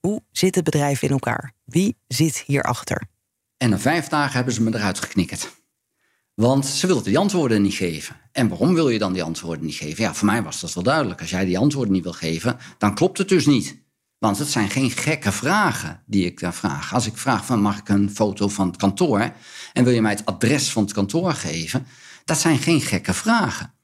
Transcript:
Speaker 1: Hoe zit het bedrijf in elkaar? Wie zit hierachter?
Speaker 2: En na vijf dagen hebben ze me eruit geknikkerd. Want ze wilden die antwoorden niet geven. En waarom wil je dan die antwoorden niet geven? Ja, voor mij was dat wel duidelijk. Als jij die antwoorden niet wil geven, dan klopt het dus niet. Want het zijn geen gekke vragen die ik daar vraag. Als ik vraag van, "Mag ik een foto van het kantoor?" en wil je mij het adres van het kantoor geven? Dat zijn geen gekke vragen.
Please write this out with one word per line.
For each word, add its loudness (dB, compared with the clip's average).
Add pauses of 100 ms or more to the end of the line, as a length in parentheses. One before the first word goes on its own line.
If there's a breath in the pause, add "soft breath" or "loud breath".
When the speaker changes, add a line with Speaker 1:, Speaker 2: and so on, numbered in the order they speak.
Speaker 1:
Hoe -2
zit 2
het 2
bedrijf 2
in 0
elkaar? -2 (120)
Wie 0 (120)
zit 0
hierachter? -2 (500)
Speaker 2:
En 2
na 4
vijf 0
dagen 0
hebben 0
ze 0
me 2
eruit -2
geknikkerd. -4 (800)
Want 2
ze -2
wilden 2
die 2
antwoorden 2
niet 2
geven. -6 (160)
En 2
waarom 2
wil 2
je 2
dan 0
die -2
antwoorden -6
niet -6
geven? -6
Ja, -2
voor -2
mij 2
was -8
dat -10
wel -4
duidelijk. 0
Als -10
jij 0
die 0
antwoorden 2
niet 2
wil -8
geven, -4 (220 loud breath)
dan 2
klopt 2
het -2
dus 4
niet. 2 (380)
Want 0
het -4
zijn 0
geen 2
gekke -2
vragen -2
die 2
ik -6
daar -4
vraag. -6
Als 2
ik -6
vraag -2
van, 2
"Mag 0
ik -18
een 2
foto 0
van -2
het -4
kantoor?" 2 (400 loud breath)
en 4
wil 4
je 4
mij 2
het -4
adres 0
van 0
het -2
kantoor 0
geven? -6 (380 loud breath)
Dat 0
zijn 4
geen 4
gekke -2
vragen. 0